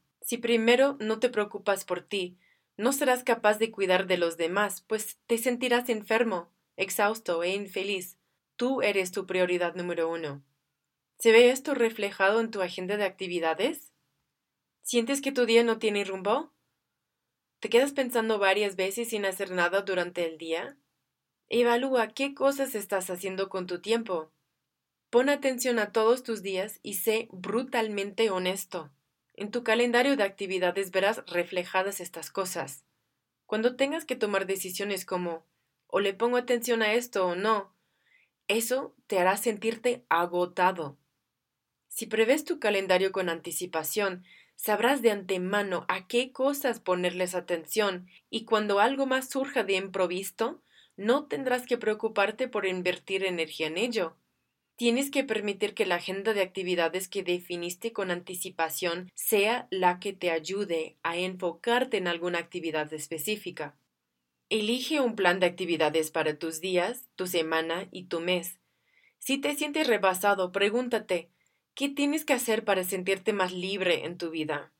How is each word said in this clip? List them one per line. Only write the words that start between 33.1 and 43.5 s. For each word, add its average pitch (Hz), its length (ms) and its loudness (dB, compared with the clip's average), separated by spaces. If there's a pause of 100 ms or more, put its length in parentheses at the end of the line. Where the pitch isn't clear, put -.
Cuando 233 320 0
tengas 294 300 0
que - 100 -4
tomar 196 300 0
decisiones 190 580 -4
como, 175 400 -4 (420)
"O - 140 0
le 196 140 0
pongo 240 240 0
atención 240 420 0
a 214 140 2
esto 226 320 0
o 175 80 0
no", 202 420 0 (720)
eso 226 480 0 (100)
te 196 120 0
hará 185 180 6
sentirte 220 720 -2
agotado. 175 880 0 (920)
Si - 180 -8
prevés 220 400 2
tu 311 120 -4
calendario 190 540 2
con 185 160 -2
anticipación, 185 960 -4 (320)